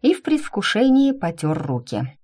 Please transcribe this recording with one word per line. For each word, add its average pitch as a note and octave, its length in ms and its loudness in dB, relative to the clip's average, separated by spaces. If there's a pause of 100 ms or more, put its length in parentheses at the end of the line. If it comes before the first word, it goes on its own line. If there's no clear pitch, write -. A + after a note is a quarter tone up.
и C#4+ 100 4
в - 100 -4
предвкушении C4+ 880 2
потер E3 440 -4
руки. B2+ 680 -6